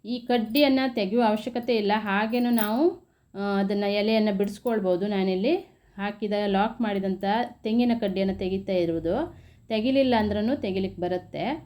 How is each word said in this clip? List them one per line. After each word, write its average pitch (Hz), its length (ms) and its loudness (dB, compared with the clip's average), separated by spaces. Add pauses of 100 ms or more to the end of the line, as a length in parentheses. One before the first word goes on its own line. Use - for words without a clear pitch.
ಈ 233 160 -6
ಕಡ್ಡಿಯನ್ನ 247 600 2 (140)
ತೆಗೆಯುವ 220 340 2
ಅವಶ್ಯಕತೆ 233 480 -2
ಇಲ್ಲ, 208 240 2
ಹಾಗೇನೂ 220 500 0
ನಾವು, 226 320 2 (520)
ಆ, 196 80 -6 (160)
ಅದನ್ನ 202 340 0
ಎಲೆಯನ್ನ 214 460 2
ಬಿಡಿಸ್ಕೊಳ್ಬೋದು. 202 720 0
ನಾನಿಲ್ಲಿ 190 460 0 (420)
ಹಾಕಿದ 208 380 -6 (120)
ಲಾಕ್ 202 340 0
ಮಾಡಿದಂಥ 196 440 -2 (360)
ತೆಂಗಿನ 240 400 0
ಕಡ್ಡಿಯನ್ನ 196 380 0
ತೆಗಿತಾ 190 440 -4
ಇರೋದು. 165 320 0 (540)
ತೆಗಿಲಿಲ್ಲ 254 500 2
ಅಂದ್ರೂ 214 380 0
ತೆಗಿಲಿಕ್ಕೆ 190 440 -4
ಬರುತ್ತೆ. 180 440 -4 (220)